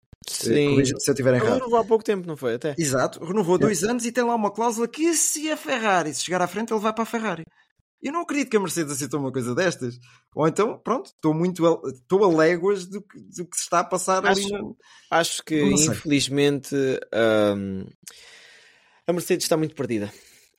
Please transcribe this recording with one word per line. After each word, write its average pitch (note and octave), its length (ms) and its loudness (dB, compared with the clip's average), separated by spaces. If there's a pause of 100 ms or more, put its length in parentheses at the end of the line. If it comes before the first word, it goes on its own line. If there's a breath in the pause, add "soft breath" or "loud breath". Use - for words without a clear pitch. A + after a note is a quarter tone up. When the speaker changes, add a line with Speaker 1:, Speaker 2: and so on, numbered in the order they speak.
(260)
Speaker 1:
Eh, - 60 -10
Speaker 2:
Sim. C#3+ 380 2
Speaker 1:
corrija-me C3+ 320 2
se - 80 2
eu - 20 4
estiver C3 220 2
Speaker 2:
Ele B2 100 2
Speaker 1:
errado. A#3+ 140 2
Speaker 2:
renovou A#3+ 200 2
há A3 60 2
pouco A3 180 2
tempo, F#3+ 240 -2
não D#3+ 100 -8
foi? A#2+ 180 -2
Até. C#3 240 -4
Speaker 1:
Exato, C3+ 440 0
renovou F3+ 340 2
Speaker 2:
É. - 20 4
Speaker 1:
dois F#3+ 260 2
anos A#3 220 -2
e A3+ 60 -4
tem A#3+ 120 0
lá A#3 100 0
uma G#3 160 0
cláusula A#3 380 -2
que D#4+ 260 0
se D4+ 360 -2
a D4+ 60 -2
Ferrari, G#3+ 580 0
se - 100 -6
chegar F3 160 -2
à F3 60 2
frente, G#3+ 260 -6
ele G#3+ 80 0
vai A3 140 -2
para A3+ 80 -2
a A3 40 -4
Ferrari. G3+ 360 -6 (580 soft breath)
Eu C4+ 120 -6
não E4+ 100 -2
acredito D4 280 -2
que A3 60 4
a G3+ 40 2
Mercedes D#3 320 -2
aceitou C#3+ 280 -4
uma C3 120 -4
coisa B2 220 -4
destas. D#3 440 -2 (360 soft breath)
Ou D3+ 140 2
então, G3+ 300 0
pronto, C4 320 -4
estou D#3 240 0
muito E3+ 320 0
a, D#3+ 240 2
estou F#3+ 340 2
a F#3+ 100 6
léguas F3+ 520 2
do F#3+ 160 -12
que, - 180 -20
do E3 260 -14
que - 100 -16
se - 80 -2
está E3+ 160 2
a F3+ 40 2
passar F#3+ 400 0
Speaker 2:
Acho, G3 160 2
Speaker 1:
ali G3+ 120 -4
na G3+ 80 -6 (580 soft breath)
Speaker 2:
acho - 260 0
que, D#3 160 0
Speaker 1:
Não C#3 160 4
sei. D#3 120 4
Speaker 2:
infelizmente, C#3+ 840 0
hum, G#2 1120 0 (1200 loud breath)
a E3+ 60 0
Mercedes F3 320 -2
está E3+ 140 2
muito D#3 160 -2
perdida. A2 360 -4 (480 loud breath)